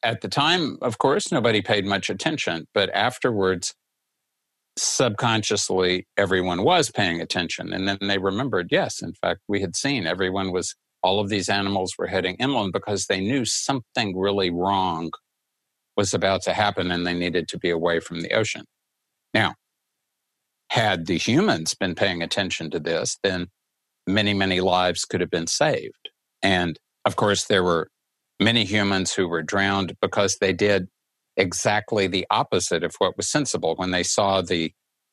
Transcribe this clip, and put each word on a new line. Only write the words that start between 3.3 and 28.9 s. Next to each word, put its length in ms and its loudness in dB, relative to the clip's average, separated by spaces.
subconsciously, 1300 0
everyone 460 2
was 260 4
paying 320 0
attention. 500 -4
And 160 -2
then 140 -2
they 160 0
remembered, 540 -2
yes, 320 0
in 100 -8
fact, 340 -4
we 140 0
had 140 -4
seen 320 -2
everyone 440 0
was, 220 -2
all 180 2
of 100 -2
these 200 -2
animals 500 0
were 80 -2
heading 320 -2
inland 340 0
because 320 -4
they 140 -2
knew 260 0
something 720 -4
really 320 0
wrong 600 0
was 200 0
about 260 2
to 120 -2
happen 360 0
and 160 -2
they 80 -2
needed 340 -2
to 120 -10
be 100 -2
away 300 0
from 220 -8
the 120 -4
ocean. 320 -2
Now, 220 2
had 340 0
the 120 0
humans 580 0
been 180 -4
paying 300 0
attention 480 -4
to 80 -4
this, 420 -2
then 280 -2
many, 260 2
many 280 2
lives 440 2
could 160 -2
have 80 -2
been 160 -2
saved. 640 -2
And 380 2
of 120 0
course, 280 2
there 180 4
were 260 2
many 260 4
humans 480 0